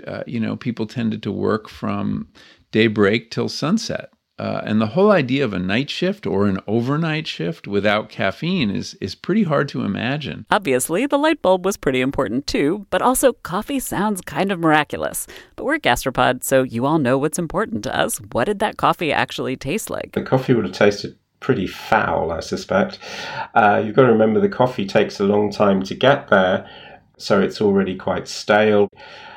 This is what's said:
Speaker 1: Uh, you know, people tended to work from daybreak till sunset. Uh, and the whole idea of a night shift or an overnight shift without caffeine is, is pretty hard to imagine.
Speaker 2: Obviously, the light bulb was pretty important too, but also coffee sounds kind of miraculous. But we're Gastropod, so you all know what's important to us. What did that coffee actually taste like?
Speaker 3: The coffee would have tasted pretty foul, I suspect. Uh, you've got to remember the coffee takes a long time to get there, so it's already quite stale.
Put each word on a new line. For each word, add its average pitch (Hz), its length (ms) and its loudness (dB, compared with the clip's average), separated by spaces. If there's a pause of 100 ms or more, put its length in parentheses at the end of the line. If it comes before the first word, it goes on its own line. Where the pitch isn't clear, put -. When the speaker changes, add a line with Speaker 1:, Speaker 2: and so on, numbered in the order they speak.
Speaker 1:
Uh, 98 200 -10
you 117 120 -6
know, 107 160 -2
people 110 320 -6
tended 110 360 -6
to 104 100 -4
work 101 340 -2
from 104 600 -6 (440)
daybreak 110 580 2
till 117 180 -4
sunset. - 640 -4 (280)
Uh, 104 260 -4
and 110 140 0
the 110 100 2
whole 185 220 4
idea 139 320 2
of 107 120 -2
a 92 40 -4
night 101 300 -2
shift - 380 -4
or 98 200 2
an 95 200 0
overnight 147 600 -2
shift - 400 -8
without 104 440 0
caffeine 127 580 -2
is, 98 320 -6
is 98 140 -8
pretty 202 300 -2
hard 151 220 0
to 127 160 -8
imagine. 107 680 -6
Speaker 2:
Obviously, 180 560 0
the 285 100 -2
light 311 240 0
bulb 185 240 0
was 190 140 -2
pretty 131 240 0
important 127 440 -2
too, 196 440 -2
but - 100 0
also 254 320 2
coffee 214 460 -6
sounds 202 420 -2
kind 180 320 -4
of 175 60 -4
miraculous. 151 680 0 (300)
But - 80 -8
we're 302 140 -2
Gastropod, 127 640 0
so 131 200 4
you 123 200 -4
all 156 140 2
know 131 180 2
what's 151 220 -2
important 170 460 -4
to - 120 -4
us. - 220 0 (140)
What 117 120 0
did 208 140 -2
that 214 180 -2
coffee 151 360 0
actually 127 440 -2
taste 151 320 -6
like? - 240 -8
Speaker 3:
The 101 100 -4
coffee 131 300 0
would 107 140 2
have - 80 -8
tasted - 420 0 (240)
pretty 98 280 -2
foul, 85 600 0
I 82 100 -6
suspect. - 580 -2 (560)
Uh, 107 280 6
you've 107 140 -2
got 131 100 8
to 117 60 6
remember 110 280 4
the 98 100 2
coffee 123 340 0
takes 101 340 0
a 101 60 2
long 104 260 2
time 98 340 2
to 95 100 -6
get - 340 2
there, 95 400 2 (480)
so 101 240 2
it's 95 220 0
already 98 340 2
quite 90 320 -4
stale. 104 600 4 (480)